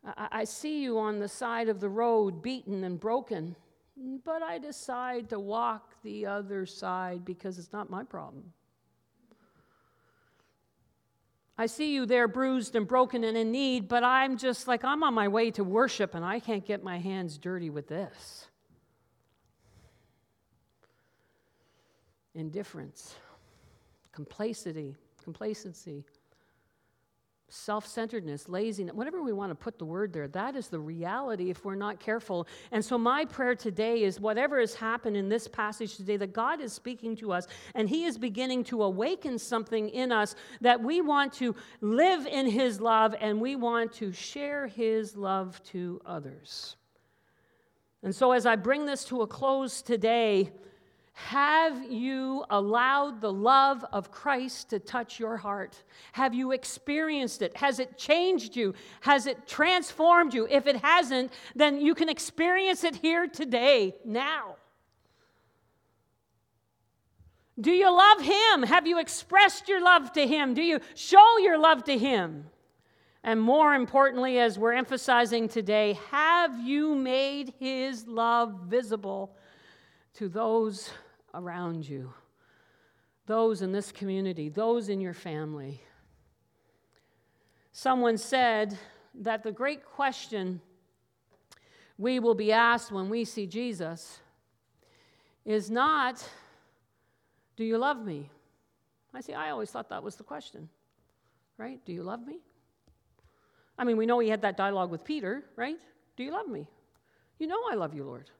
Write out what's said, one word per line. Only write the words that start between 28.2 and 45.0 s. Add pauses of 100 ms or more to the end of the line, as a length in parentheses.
laziness,
whatever
we
want
to
put
the
word
there,
that
is
the
reality
if
we're
not
careful. (260)
And
so
my
prayer
today
is
whatever
has
happened
in
this
passage
today,
that
God
is
speaking
to
us (280)
and
he
is
beginning
to
awaken
something
in
us (260)
that
we
want
to (240)
live
in
his
love
and
we
want
to
share
his